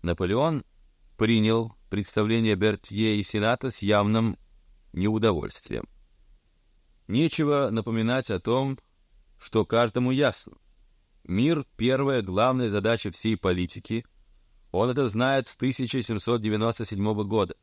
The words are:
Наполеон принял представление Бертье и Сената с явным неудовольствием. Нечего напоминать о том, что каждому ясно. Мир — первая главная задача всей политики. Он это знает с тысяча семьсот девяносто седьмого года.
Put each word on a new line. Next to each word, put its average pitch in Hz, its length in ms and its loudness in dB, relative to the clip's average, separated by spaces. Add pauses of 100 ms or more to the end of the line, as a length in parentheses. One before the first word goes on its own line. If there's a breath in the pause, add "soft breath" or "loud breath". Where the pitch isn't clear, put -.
Наполеон 107 640 0 (520)
принял 113 580 2 (140)
представление 107 680 0
Бертье 107 640 0
и 101 60 -2
Сената 113 460 -2
с - 100 -12
явным 104 580 2 (560)
неудовольствием. 101 920 -2 (1200)
Нечего 143 640 2
напоминать 113 600 -2
о 92 80 -2
том, 131 400 -2 (580)
что - 280 0
каждому 120 460 2
ясно. 131 420 -2 (680)
Мир — 135 420 0 (120)
первая 131 440 2
главная 113 480 0
задача 104 420 0
всей 110 260 -2
политики. 92 680 -4 (680)
Он 107 180 0
это 127 180 0
знает 127 400 0
с - 80 -20
тысяча 127 460 -2
семьсот 113 400 -2
девяносто 110 420 -2
седьмого 104 400 -2
года. 101 400 -2